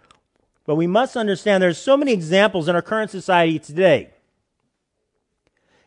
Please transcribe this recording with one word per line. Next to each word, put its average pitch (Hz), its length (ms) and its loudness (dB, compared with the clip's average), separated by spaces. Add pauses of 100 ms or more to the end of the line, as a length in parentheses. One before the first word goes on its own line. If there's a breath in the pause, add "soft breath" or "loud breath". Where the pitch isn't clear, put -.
(640 soft breath)
But 151 120 -4
we 165 120 0
must 240 300 -2
understand 202 440 -2
there's 175 160 0
so 269 200 0
many 277 160 0
examples 185 560 0
in 175 60 0
our 175 60 0
current 220 300 -6
society 170 480 0
today. 151 540 0 (1700)